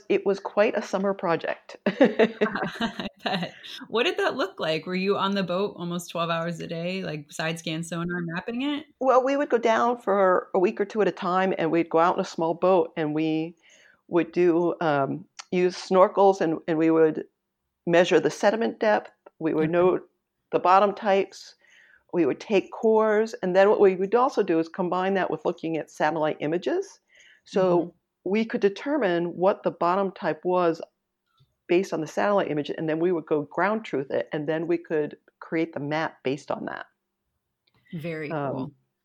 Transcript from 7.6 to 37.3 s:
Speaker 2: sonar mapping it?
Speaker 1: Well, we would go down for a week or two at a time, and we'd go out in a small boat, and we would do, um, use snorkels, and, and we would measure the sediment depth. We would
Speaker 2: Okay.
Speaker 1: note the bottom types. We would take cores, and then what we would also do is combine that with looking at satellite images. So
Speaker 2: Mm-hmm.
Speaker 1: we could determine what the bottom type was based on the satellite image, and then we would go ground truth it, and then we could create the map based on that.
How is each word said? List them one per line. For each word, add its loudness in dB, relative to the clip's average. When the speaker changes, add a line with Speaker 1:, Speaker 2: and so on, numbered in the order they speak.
Speaker 2:
sonar -6
mapping -8
it? -6
Speaker 1:
Well, 4
we 0
would 0
go 2
down 2
for 2
a 2
week 2
or 0
two -2
at 4
a 0
time, 0
and 0
we'd 2
go 2
out 4
in -2
a -2
small -4
boat, 2
and -2
we -2
would 0
do, 2
um, 0
use 0
snorkels, 4
and, 0
and 0
we 4
would 4
measure 4
the 2
sediment -2
depth. 0
We -2
would 0
Speaker 2:
Okay. -4
Speaker 1:
note 2
the 2
bottom 4
types. -2
We 2
would 0
take 0
cores, 2
and -2
then 6
what 4
we 6
would -2
also 2
do 2
is -2
combine -2
that 0
with -6
looking -4
at -8
satellite 0
images. -4
So -2
Speaker 2:
Mm-hmm. 2
Speaker 1:
we 0
could -6
determine 0
what 0
the -2
bottom 0
type -6
was 0
based 2
on -2
the -6
satellite 0
image, -4
and -6
then -2
we 0
would -4
go 0
ground -2
truth -6
it, -2
and -6
then -4
we 0
could -4
create -4
the -8
map -4
based -4
on -6
that. -10